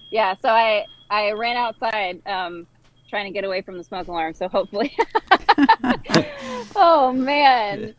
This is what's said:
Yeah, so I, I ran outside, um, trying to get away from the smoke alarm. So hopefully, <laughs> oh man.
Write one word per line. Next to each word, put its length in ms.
Yeah, 300
so 80
I, 360
I 220
ran 260
outside, 680
um, 420
trying 160
to 60
get 120
away 180
from 160
the 60
smoke 240
alarm. 260
So 140
hopefully, 540
<laughs> 1700
oh 380
man. 840